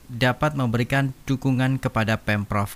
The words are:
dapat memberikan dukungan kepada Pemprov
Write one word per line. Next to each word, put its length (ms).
dapat 480
memberikan 640
dukungan 560
kepada 400
Pemprov 560